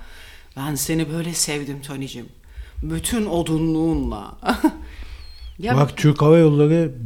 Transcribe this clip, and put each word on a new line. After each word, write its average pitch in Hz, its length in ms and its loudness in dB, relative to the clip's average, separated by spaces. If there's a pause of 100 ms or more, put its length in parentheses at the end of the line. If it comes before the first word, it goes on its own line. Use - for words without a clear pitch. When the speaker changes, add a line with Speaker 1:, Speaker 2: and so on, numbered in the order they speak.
(580)
Speaker 1:
ben 143 180 -4
seni 160 380 -2
böyle 165 200 -6
sevdim 143 480 -4
Tony'cim. 135 440 -10 (580)
Bütün 165 420 -2
odunluğunla. 160 1040 -2 (100)
<laughs> - 60 -8 (1120)
Ya 175 180 0
Speaker 2:
Bak 139 200 2
Türk 151 240 4
Hava 156 160 8
Yolları 156 540 6 (140)